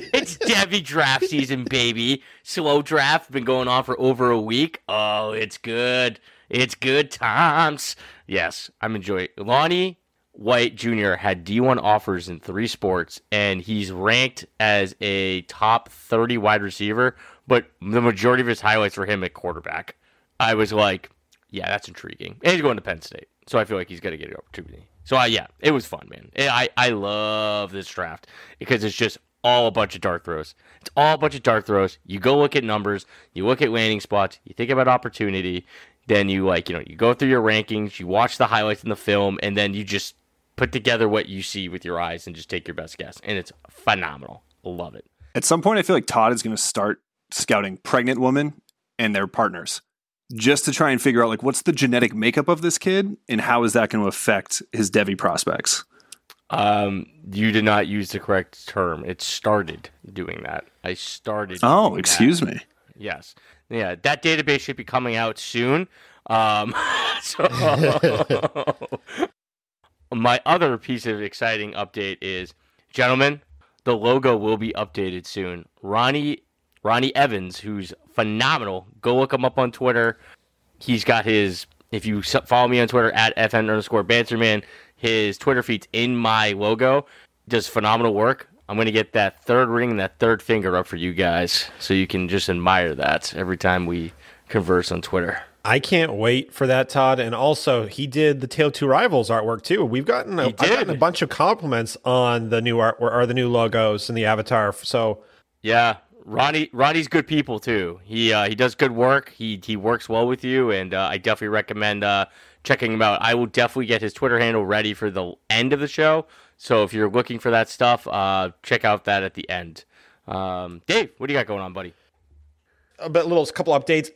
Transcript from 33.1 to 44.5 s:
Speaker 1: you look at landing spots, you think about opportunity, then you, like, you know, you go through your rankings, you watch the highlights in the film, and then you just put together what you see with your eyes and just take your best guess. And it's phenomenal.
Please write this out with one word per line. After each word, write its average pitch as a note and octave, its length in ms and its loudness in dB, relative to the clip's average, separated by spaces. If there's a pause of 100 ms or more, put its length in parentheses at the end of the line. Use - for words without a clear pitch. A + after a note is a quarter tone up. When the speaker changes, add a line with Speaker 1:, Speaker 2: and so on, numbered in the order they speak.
Speaker 1:
you F#2 120 -4
look B2+ 160 2
at B2+ 100 2
landing A2 300 0
spots, G2 420 -2
you - 100 -20
think A#2 160 -4
about B2+ 200 2
opportunity, F#2+ 760 -2 (420)
then G2+ 200 4
you, F#2+ 180 0
like, F2 220 0
you F2+ 80 -6
know, E2 100 -8
you D#2 120 -18
go A2+ 160 4
through C3 160 0
your B2+ 120 4
rankings, G#2+ 580 0
you F2+ 80 -10
watch G#2+ 300 2
the A#2+ 100 2
highlights G#2+ 360 0
in A#2 60 -6
the G#2+ 80 -4
film, G2+ 440 0
and G2 140 -4
then G2+ 180 0
you G2+ 120 -6
just G2 300 -6 (420)
put B2+ 160 0
together A2+ 340 2
what G#2 220 0
you F#2+ 120 -10
see F#2+ 280 -8
with F2+ 160 -12
your E2+ 160 -4
eyes E2+ 260 -8
and E2+ 80 -14
just E2 140 -20
take F2 180 -8
your E2+ 80 -12
best D#2+ 220 -12
guess. - 260 -14
And G2+ 140 -6
it's - 160 -12 (160)
phenomenal. E2 720 -6 (200)